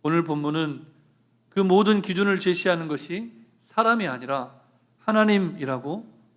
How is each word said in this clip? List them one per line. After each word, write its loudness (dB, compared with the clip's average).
오늘 0
본문은 -4
그 -2
모든 4
기준을 0
제시하는 0
것이 -8
사람이 0
아니라 -6
하나님이라고 0